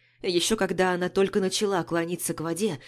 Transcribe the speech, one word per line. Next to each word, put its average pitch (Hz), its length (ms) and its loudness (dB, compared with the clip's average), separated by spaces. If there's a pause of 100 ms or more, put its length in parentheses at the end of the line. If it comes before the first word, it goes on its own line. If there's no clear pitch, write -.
(220)
Ещё 175 340 2
когда 185 360 2
она 180 160 0
только 196 320 2
начала 190 420 0
клониться 170 500 -2
к 160 80 -6
воде, 165 480 -2